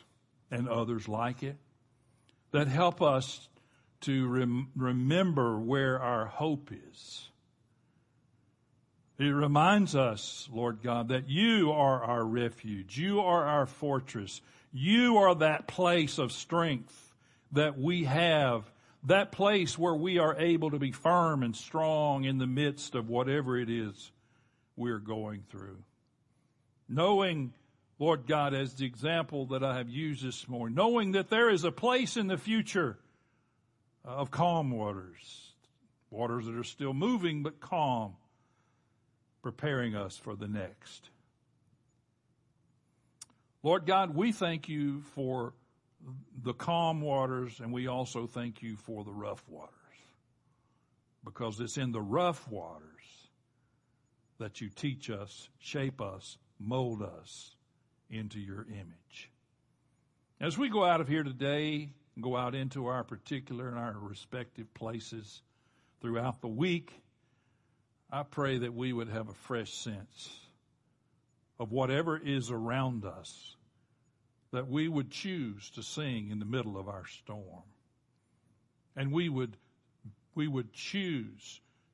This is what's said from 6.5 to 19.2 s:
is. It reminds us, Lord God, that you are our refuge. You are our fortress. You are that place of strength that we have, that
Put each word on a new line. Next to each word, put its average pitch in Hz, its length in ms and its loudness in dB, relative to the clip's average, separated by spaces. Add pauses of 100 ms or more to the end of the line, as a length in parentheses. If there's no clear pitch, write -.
is. - 600 -16 (1900)
It 135 60 0
reminds 147 720 6
us, 120 560 0
Lord 117 320 -2
God, 120 240 0
that 131 200 0
you 185 440 4
are 135 320 4
our 117 200 2
refuge. 110 720 -2
You 196 260 2
are 175 220 4
our 143 220 4
fortress. 131 760 -4 (320)
You 226 440 6
are 196 180 10
that 156 320 4
place 175 520 2
of 127 120 0
strength 165 840 -2 (380)
that 147 260 2
we 165 280 2
have, 139 680 4 (320)
that 190 300 4